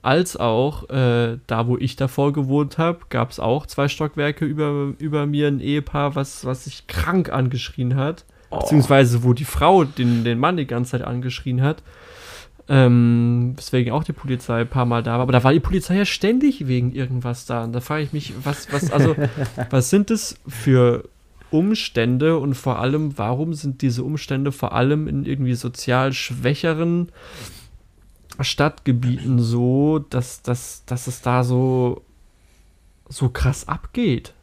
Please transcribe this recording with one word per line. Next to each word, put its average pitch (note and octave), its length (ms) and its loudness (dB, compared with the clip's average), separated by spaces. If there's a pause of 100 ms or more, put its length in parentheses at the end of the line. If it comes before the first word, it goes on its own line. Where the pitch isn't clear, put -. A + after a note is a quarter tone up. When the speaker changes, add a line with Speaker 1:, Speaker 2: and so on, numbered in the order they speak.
Speaker 1:
als D#3+ 320 0
auch, A#2+ 540 0
äh, A#2+ 560 2
da, A#2 220 -2
wo B2 100 2
ich - 180 -4
davor C#3 380 0
gewohnt C#3+ 460 0
hab, E3+ 320 -2
gab's A#2+ 280 -2
auch C3 280 0
zwei C#3+ 200 -2
Stockwerke D3+ 580 -2
über, D3 520 -2
über D3 300 -2
mir D3 200 0
ein C#3+ 120 0
Ehepaar, C#3+ 560 -2
was, C#3 280 -6
was B2+ 200 -6
sich - 240 -16
krank - 440 0
angeschrien B2+ 640 -2
hat, C#3+ 300 -4 (240)
Speaker 2:
Oh. - 100 -6
Speaker 1:
beziehungsweise C3 640 6
wo B2 100 6
die C#3 120 0
Frau F3 380 4
den, A#2+ 400 0
den A#2 160 0
Mann E3+ 180 2
die C#3+ 80 -2
ganze A#2+ 260 -4
Zeit A#2+ 120 -4
angeschrien B2 580 -4
hat, D3 220 0 (840)
ähm, A#2+ 920 4
weswegen A#2+ 360 -2
auch D3+ 100 0
die D#3+ 80 -6
Polizei B2 500 -4
ein A#2 60 0
paar B2 180 0
Mal A#2 180 0
da A#2 100 -2
war. A#2+ 80 0
Aber B2+ 120 0
da A#2+ 100 6
war C3 100 6
die E3+ 60 4
Polizei F3+ 360 0
ja G3+ 100 2
ständig B3+ 600 0
wegen B2 260 0
irgendwas B2+ 520 -4
da. A#2 180 -4
Und A#2 100 -6
da B2 60 -2
frage D3+ 240 -4
ich C#3 80 -6
mich, D3+ 220 -8 (100)
was, C#3+ 300 -6
was, C#3+ 180 0
also, C#3+ 240 4 (280)
Speaker 2:
<laughs> B2 260 -6
Speaker 1:
was B2+ 220 0
sind G3+ 180 4
das - 260 -2 (120)
für B2 560 4 (480)
Umstände D#3 880 2
und C#3 160 -2
vor B2+ 240 -2
allem, C#3+ 380 -2
warum B2+ 360 -2
sind C#3+ 300 -6
diese B2+ 200 0
Umstände C#3 480 -2
vor - 220 -6
allem C#3+ 340 2
in C#3 180 -4
irgendwie C3+ 280 -2
sozial B2+ 580 -2
schwächeren D#3+ 1000 -2 (1300)
Stadtgebieten C3 1000 0
so, B2+ 600 2
dass, B2+ 420 -6
dass, - 440 -6
dass B2 220 -6
es B2 140 -10
da B2+ 240 2
so, B2+ 560 0 (1080)
so - 220 -2
krass - 380 -2
abgeht? - 760 -4